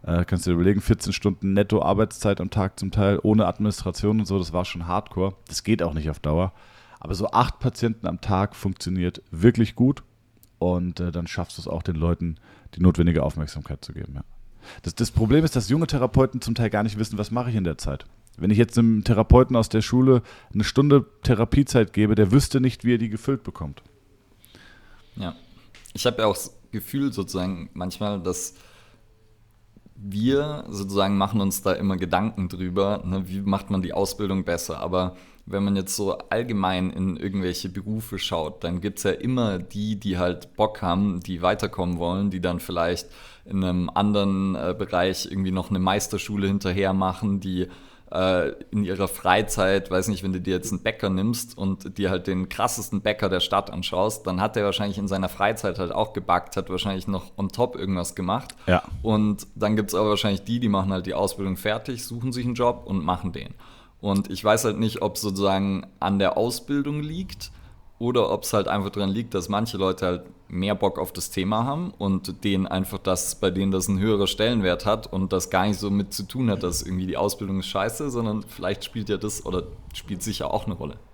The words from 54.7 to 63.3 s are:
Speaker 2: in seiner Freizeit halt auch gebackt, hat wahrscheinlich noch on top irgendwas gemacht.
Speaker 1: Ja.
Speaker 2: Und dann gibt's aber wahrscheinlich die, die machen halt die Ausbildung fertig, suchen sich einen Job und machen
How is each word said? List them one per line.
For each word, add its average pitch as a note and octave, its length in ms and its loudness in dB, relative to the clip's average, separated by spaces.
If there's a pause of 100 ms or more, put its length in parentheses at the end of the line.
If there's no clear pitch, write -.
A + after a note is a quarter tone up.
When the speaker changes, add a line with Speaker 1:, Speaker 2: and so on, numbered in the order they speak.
Speaker 2:
in G2+ 100 -4
seiner F#2+ 220 -2
Freizeit G2+ 480 -2
halt F2 140 -4
auch - 220 -2
gebackt, F2+ 440 -2
hat F#2+ 140 -6
wahrscheinlich F#2 360 -4
noch F#2+ 300 -6
on G2 120 -2
top B2 260 -2
irgendwas F#2 400 -4
gemacht. F#2+ 400 -4 (100)
Speaker 1:
Ja. F2+ 160 4 (220)
Speaker 2:
Und G#2+ 500 0
dann G#2+ 220 0
gibt's G#2 180 -2
aber G#2 160 4
wahrscheinlich G2+ 340 0
die, A#2 160 -2
die A#2+ 100 2
machen G2 220 2
halt F#2 140 -2
die F#2 80 -6
Ausbildung F#2+ 420 -2
fertig, A2+ 480 -4
suchen A#2+ 280 -6
sich A#2+ 140 -6
einen B2 100 -2
Job A#2+ 320 0
und F#2 180 -2
machen F2+ 260 -2